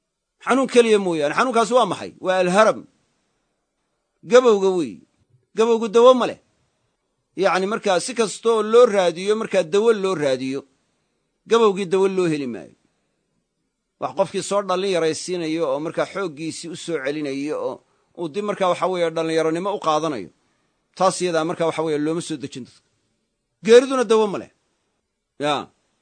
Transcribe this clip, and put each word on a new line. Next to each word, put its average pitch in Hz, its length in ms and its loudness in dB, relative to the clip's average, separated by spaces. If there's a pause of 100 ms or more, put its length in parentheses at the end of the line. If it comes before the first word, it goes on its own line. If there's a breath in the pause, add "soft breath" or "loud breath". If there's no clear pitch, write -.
(440)
Xanuun 254 240 0
keliya 226 320 4
mooyaane. 156 360 -2
Xanuunkaas 226 360 0
waa 240 140 4
maxay? 139 340 -8
Waa 185 200 -2
alharam. 180 400 2 (1500)
Gabowga 208 440 4
weeye. 151 320 -4 (540)
Gabowgu 226 340 0
dawo 233 240 8
ma 233 140 2
leh. 117 120 -8 (960)
Yacni, 185 300 0
markaa 202 320 0
si - 140 -8
kastoo 226 500 -2
loo 233 220 6
raadiyo, 190 500 0
markaa 208 280 -2
dawo 202 300 0
loo 190 220 -2
raadiyo, 135 440 -2 (880)
gabowgii 202 380 2
dawo 190 220 2
loo 185 200 0
heli 147 200 -2
maayo. 85 280 -12 (1300)
Wax 131 140 -6
qofkii 190 280 -2
soo 202 180 -2
dhallin 190 300 -2
yaraysiinayo 165 800 -4
oo 135 100 -2
markaa 156 260 -4
xooggiisii 165 640 -10
u 170 60 -12
soo 165 220 -8
celinayo 143 640 -6
oo 123 140 -6 (420)
uu 170 120 -8
dib 202 160 -8
markaa, 196 240 -2
waxa 175 180 -2
weeye, 175 220 -2
dhallinyaronimo 160 640 -2
u 202 80 -6
qaadanayo. 151 500 -2 (680)
Taas 185 240 2
iyadaa 165 220 0
markaa, 165 220 -4
waxa 160 160 -2
weeye, 156 160 -2
looma 156 240 -4
soo 156 160 -10
dejin 131 280 -14
dadka. - 160 -20 (840)
Geeriduna 254 400 6
dawo 220 240 2
ma 175 100 -4
leh. 101 140 -12 (880)
Yaa. 139 240 -2 (380)